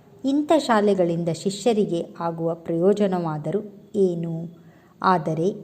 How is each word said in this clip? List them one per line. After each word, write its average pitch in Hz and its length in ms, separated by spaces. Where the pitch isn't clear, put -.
ಇಂಥ 294 340
ಶಾಲೆಗಳಿಂದ 190 720
ಶಿಷ್ಯರಿಗೆ 175 760
ಆಗುವ 165 360
ಪ್ರಯೋಜನವಾದರೂ 170 1040
ಏನು? 170 400
ಆದರೆ 165 480